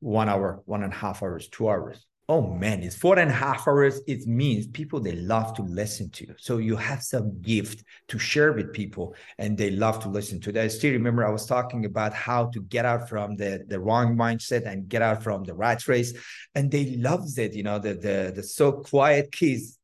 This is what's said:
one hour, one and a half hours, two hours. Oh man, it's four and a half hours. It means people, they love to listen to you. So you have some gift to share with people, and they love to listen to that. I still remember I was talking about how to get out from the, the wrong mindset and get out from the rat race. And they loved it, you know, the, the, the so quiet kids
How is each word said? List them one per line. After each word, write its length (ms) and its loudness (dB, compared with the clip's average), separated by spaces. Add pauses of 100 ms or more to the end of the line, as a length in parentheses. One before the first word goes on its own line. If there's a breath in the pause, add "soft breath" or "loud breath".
one 280 2
hour, 380 0
one 160 -4
and 100 -6
a 40 -10
half 260 -6
hours, 260 -6
two 200 -2
hours. 360 -2 (240)
Oh 140 4
man, 400 0
it's 140 -8
four 240 6
and 100 4
a 20 4
half 360 0
hours. 400 6
It 180 -4
means 400 2
people, 320 -8
they 140 -4
love 420 -2
to 80 -6
listen 480 -6
to 160 -16
you. 120 -18
So 200 -4
you 160 0
have 260 -4
some 400 -4
gift 440 -2 (240 soft breath)
to 100 -6
share 340 4
with 200 -4
people, 420 -8 (240 loud breath)
and 180 -2
they 140 2
love 320 2
to 60 -8
listen 320 -6
to 100 -6
that. 140 0
I 20 2
still 240 0
remember 340 2
I 60 2
was 160 -4
talking 380 -2
about 280 -2
how 340 0
to 160 -6
get 220 -2
out 240 0
from 280 -4
the, 320 -4
the 100 -4
wrong 380 4
mindset 500 0
and 220 -8
get 140 0
out 200 2
from 220 -4
the 100 -10
rat 320 0
race. 280 2 (420 loud breath)
And 120 2
they 280 0
loved 420 0
it, 160 0
you 80 -6
know, 160 -2
the, 160 -4
the, 400 -2
the 80 -8
so 300 2
quiet 580 4
kids 540 0